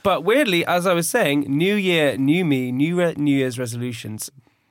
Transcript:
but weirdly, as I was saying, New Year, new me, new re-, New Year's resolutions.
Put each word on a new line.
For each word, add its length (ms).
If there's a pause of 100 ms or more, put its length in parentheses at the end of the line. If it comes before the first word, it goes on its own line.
but 200
weirdly, 440
as 200
I 60
was 160
saying, 400
New 260
Year, 440
new 260
me, 260
new 300
re-, 160
New 200
Year's 220
resolutions. 720 (400)